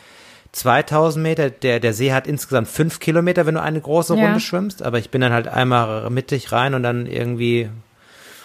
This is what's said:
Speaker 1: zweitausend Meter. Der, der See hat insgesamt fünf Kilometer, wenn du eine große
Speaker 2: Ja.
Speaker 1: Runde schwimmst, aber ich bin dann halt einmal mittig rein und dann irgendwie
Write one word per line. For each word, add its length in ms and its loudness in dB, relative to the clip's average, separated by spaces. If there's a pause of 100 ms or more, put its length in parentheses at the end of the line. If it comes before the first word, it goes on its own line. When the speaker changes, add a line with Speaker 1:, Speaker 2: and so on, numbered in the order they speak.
(520)
Speaker 1:
zweitausend 720 2
Meter. 260 0
Der, 300 0
der 140 2
See 200 0
hat 140 0
insgesamt 400 -2
fünf 320 -2
Kilometer, 460 2
wenn 100 0
du 60 -2
eine 200 -2
große 340 0
Speaker 2:
Ja. 80 4
Speaker 1:
Runde 160 4
schwimmst, 440 -4
aber 160 0
ich 100 -8
bin 120 0
dann 120 2
halt 140 0
einmal 640 0
mittig 420 -4
rein 220 2
und 100 -2
dann 240 -2
irgendwie 640 -2 (760)